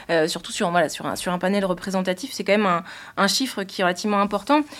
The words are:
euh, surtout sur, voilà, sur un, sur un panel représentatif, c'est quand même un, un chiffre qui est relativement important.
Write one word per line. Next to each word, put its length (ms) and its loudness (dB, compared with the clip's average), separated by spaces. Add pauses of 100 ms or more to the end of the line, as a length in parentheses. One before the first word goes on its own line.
(100)
euh, 180 4
surtout 220 -8
sur, 200 0
voilà, 180 4
sur 180 -8
un, 80 -2
sur 180 -4
un 60 0
panel 260 2
représentatif, 680 -2
c'est 100 -6
quand 100 2
même 140 4
un, 160 2 (340)
un 120 4
chiffre 340 -2
qui 180 -6
est 40 4
relativement 360 2
important. 420 2 (180)